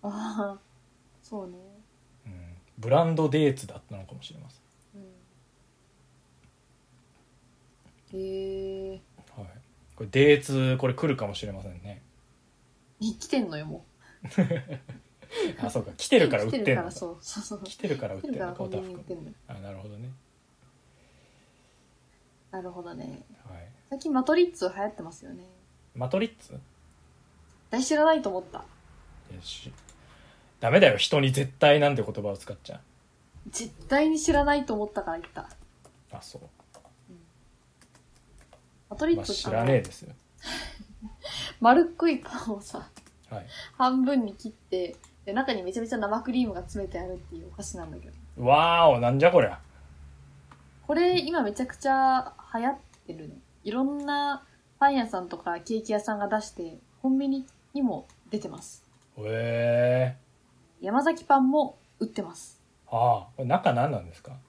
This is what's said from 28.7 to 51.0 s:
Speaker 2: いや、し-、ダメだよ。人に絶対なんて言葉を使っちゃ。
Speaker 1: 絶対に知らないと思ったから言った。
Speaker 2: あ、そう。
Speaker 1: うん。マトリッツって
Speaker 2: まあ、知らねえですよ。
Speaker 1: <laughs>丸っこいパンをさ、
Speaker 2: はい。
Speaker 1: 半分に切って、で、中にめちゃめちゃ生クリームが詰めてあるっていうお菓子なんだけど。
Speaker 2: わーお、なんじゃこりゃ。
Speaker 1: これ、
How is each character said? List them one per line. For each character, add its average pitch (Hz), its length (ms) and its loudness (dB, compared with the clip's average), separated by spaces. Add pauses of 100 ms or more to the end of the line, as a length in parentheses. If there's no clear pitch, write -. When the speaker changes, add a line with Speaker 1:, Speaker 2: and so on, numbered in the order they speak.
Speaker 2:
い 95 40 -16
や、 90 60 -16
し-、 - 320 -14 (880)
ダ 113 100 0
メ 180 100 8
だ 156 120 10
よ。 101 60 0
人 151 220 2
に 135 120 4
絶 135 260 -2
対 147 220 8
な 143 100 6
ん 139 60 0
て 113 80 -2
言 101 100 -6 (100)
葉 104 60 -2
を 101 80 -6
使 - 160 -14
っ - 100 -12
ち - 80 -18
ゃ。 - 80 -14 (680)
Speaker 1:
絶 - 260 -10 (140)
対 302 220 6
に 311 100 0
知 311 140 2
ら 285 120 6
な 294 100 4
い 277 120 -2
と 226 80 -2
思 208 100 -2
っ 208 80 -12
た 202 80 -4
か 165 120 -6
ら 165 60 -8
言 170 80 -16
っ - 60 -20
た。 - 160 -14 (600)
Speaker 2:
あ、 - 100 -16
そ - 160 -20
う。 - 60 -16
Speaker 1:
う - 720 -20
ん。 175 40 -20 (1700)
マ 208 60 -12
ト 311 100 -2
リ 339 80 4
ッ - 80 -6
ツ - 80 -6
っ - 40 -4
て - 140 -6
Speaker 2:
ま 113 120 2
あ、 - 20 2
知 123 40 2
ら 135 60 4
ね 120 60 6
え - 20 -2
で - 100 -10
す - 120 -20
よ。 - 100 -20 (720)
Speaker 1:
<laughs> - 760 -14
丸 277 320 8
っ - 40 -16
こ 339 120 2
い 285 120 0
パ - 260 -10
ン 226 80 -4
を 202 80 -8
さ、 - 260 -14 (440)
Speaker 2:
は 104 100 -10
い。 87 60 -18 (320)
Speaker 1:
半 254 240 4
分 254 220 2
に 196 100 -10
切 - 140 -12
っ - 20 -16
て、 180 440 -6 (300)
で、 202 80 -6
中 262 200 0
に 190 100 -4
め 185 100 -6
ち 233 60 -4
ゃ - 20 -4
め 226 60 -6
ち 233 60 -4
ゃ 240 40 -4
生 214 240 -2
ク 254 100 -8
リ 247 120 2
ー 233 40 0
ム 202 60 -6
が 180 80 -8
詰 202 220 -8
め 185 80 -8
て 180 80 -6
あ 185 80 -8
る 185 60 -8
っ 180 40 -10
て 170 180 -16
い 165 80 -14
う 175 40 -18
お 175 40 -18
菓 - 120 -14
子 - 140 -12
な 165 80 -10
ん 156 60 -14
だ 147 60 -14
け - 140 -18 (260)
ど。 127 80 -2
Speaker 2:
わ 165 440 8
ー 127 80 6
お、 - 20 0
な 120 100 2
ん 135 80 2
じ 143 80 6
ゃ 175 60 8
こ 175 100 8
り 107 60 4
ゃ。 - 120 -6 (1300)
Speaker 1:
こ 294 100 0
れ、 359 300 4